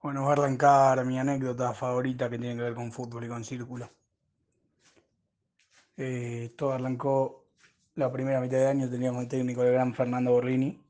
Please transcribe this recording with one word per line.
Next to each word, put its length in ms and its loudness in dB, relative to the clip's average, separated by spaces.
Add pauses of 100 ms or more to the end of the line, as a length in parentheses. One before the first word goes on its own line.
Bueno, 160 -4
va 80 2
a 40 6
arrancar 680 6
mi 140 -2
anécdota 560 -2
favorita 560 -2
que 80 -6
tiene 180 -6
que 60 -6
ver 140 -4
con 160 -8
fútbol 320 -10
y 40 -10
con 160 -8
círculo. 460 -12 (2000)
Eh, 580 -6
todo 180 -2
arrancó 760 -2 (480)
la 160 0
primera 280 0
mitad 180 0
de 100 4
año, 200 0
teníamos 360 -2
el 40 -8
técnico 360 -2
del 100 4
gran 220 2
Fernando 340 0
Borrini. 500 2 (100)